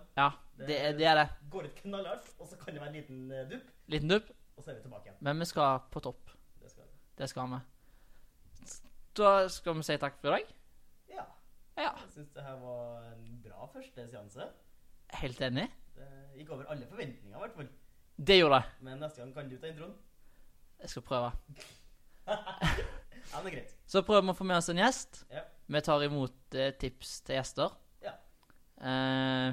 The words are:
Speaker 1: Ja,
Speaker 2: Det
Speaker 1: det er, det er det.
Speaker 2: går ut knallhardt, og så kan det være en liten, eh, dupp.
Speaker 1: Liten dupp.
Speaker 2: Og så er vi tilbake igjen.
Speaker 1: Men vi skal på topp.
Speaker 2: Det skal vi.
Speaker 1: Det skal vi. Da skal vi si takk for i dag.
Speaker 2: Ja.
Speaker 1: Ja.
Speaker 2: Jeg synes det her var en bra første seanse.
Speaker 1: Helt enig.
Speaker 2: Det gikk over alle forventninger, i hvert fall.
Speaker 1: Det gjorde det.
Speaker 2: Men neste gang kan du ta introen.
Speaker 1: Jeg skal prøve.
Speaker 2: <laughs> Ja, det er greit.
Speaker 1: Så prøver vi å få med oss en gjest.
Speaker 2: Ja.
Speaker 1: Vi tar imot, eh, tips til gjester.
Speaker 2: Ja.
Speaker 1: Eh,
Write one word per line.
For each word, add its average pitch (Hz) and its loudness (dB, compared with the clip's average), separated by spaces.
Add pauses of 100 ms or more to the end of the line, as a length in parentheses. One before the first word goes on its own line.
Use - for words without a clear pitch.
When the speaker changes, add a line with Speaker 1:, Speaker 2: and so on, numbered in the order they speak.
(160)
Speaker 1:
Ja, 143 6 (260)
Speaker 2:
Det 135 -12
Speaker 1:
det 147 0
er, 147 2
det 156 4
er 156 10
det. 151 8 (220)
Speaker 2:
går 175 -8
ut 147 -12
knallhardt, 196 -8
og 165 -16
så 180 -16
kan - -14
det 143 -10
være 147 -10
en 156 -10
liten, 131 -12
eh, 135 -6
dupp. 247 -12 (160)
Speaker 1:
Liten 151 0
dupp. 208 4 (260)
Speaker 2:
Og - -18
så 156 -12
er - -14
vi 113 -16
tilbake 117 -16
igjen. 98 -20
Speaker 1:
Men 143 0
vi 170 -2
skal 139 4 (120)
på 156 -8
topp. - -10 (300)
Speaker 2:
Det - -20
skal - -20
vi. - -20 (260)
Speaker 1:
Det 135 -6
skal 127 -6
vi. 131 -6 (1500)
Da 196 8
skal 175 -2
vi 156 -2
si 151 0
takk 139 -4
for 143 -2
i - 6
dag. 254 2 (540)
Speaker 2:
Ja. 370 -12 (520)
Speaker 1:
Ja. 302 0
Speaker 2:
Jeg - -16
synes 147 -16
det 143 -14
her 135 -12
var 120 -10 (100)
en 113 -14
bra 104 -16
første 180 -16
seanse. 117 -14 (640)
Speaker 1:
Helt 127 -6
enig. 131 -2 (260)
Speaker 2:
Det 139 -18 (280)
gikk 151 -14
over 139 -10
alle 143 -8
forventninger, 120 -12
i 151 -14
hvert 233 -10
fall. 139 -12 (500)
Speaker 1:
Det 175 8
gjorde 147 10
det. - -6
Speaker 2:
Men 131 -12
neste 147 -10
gang 131 -12
kan 143 -10
du 127 -12
ta 147 -12
introen. 160 -12 (840)
Speaker 1:
Jeg - -12
skal 120 -10
prøve. 120 -2 (920)
Speaker 2:
<laughs> - -2 (380)
Ja, 151 -8
det 190 -8
er - -8
greit. - -12 (120)
Speaker 1:
Så - 2
prøver 208 8
vi 185 2
å 175 -10
få 190 -6
med 185 2
oss 170 0
en 170 0
gjest. - 2
Speaker 2:
Ja. 151 -12 (260)
Speaker 1:
Vi 147 2
tar 151 4
imot, 143 -2
eh, 135 2 (100)
tips - -6 (120)
til 135 -4
gjester. 135 0 (240)
Speaker 2:
Ja. 175 -10 (640)
Speaker 1:
Eh, 131 2